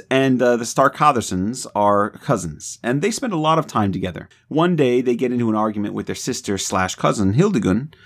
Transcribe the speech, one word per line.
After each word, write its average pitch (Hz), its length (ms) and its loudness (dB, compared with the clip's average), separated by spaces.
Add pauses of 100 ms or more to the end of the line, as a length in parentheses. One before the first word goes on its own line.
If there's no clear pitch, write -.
(120)
and, 131 280 2
uh, 123 160 4
the 117 100 -4
Starkatherssons 127 1080 0
are 101 380 2
cousins, 87 720 -6
and 135 180 0
they 208 80 0
spend 226 240 -6
a 165 40 -2
lot 156 200 2
of 156 80 0
time 101 260 0
together. 90 380 -6 (200)
One 170 260 2
day, 127 260 4
they 123 140 2
get 120 160 0
into 120 180 0
an 107 60 2
argument 104 400 -2
with 101 100 -4
their 107 80 -6
sister 101 460 -4
slash 92 340 -2
cousin, 110 400 0
Hildegun, 127 580 0 (140)